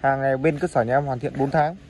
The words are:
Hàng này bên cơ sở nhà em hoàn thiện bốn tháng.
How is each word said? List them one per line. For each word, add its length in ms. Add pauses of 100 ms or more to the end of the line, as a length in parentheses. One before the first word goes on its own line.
Hàng 220
này 140
bên 220
cơ 100
sở 140
nhà 140
em 80
hoàn 140
thiện 180
bốn 140
tháng. 260 (140)